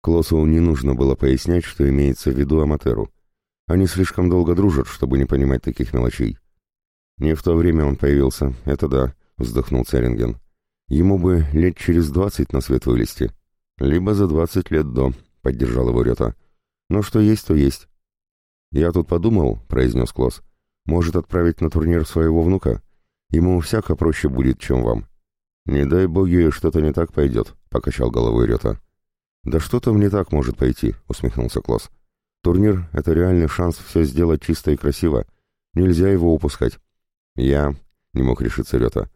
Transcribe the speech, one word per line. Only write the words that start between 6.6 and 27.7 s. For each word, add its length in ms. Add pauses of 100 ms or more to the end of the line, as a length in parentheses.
«Не 160
в 80
то 120
время 300
он 120
появился, 580 (100)
это 240
да», — 260 (220)
вздохнул 480
Церинген. 540 (500)
«Ему 300
бы 340
лет 240
через 340
двадцать 440
на 80
свет 240
вылезти. 440 (480)
Либо 360
за 120
двадцать 440
лет 240
до», — 180 (300)
поддержал 480
его 120
Рёта. 320 (540)
«Но 140
что 180
есть, 260
то 80
есть». 340 (840)
«Я 220
тут 160
подумал», — 600
произнёс 440
Клос. 300 (420)
«Может, 320
отправить 440
на 100
турнир 360
своего 360
внука? 400 (480)
Ему 300
всяко 360
проще 320
будет, 300
чем 240
вам». 240 (580)
«Не 220
дай 200
боги, 440
что-то 300
не 120
так 200
пойдёт», — 420 (160)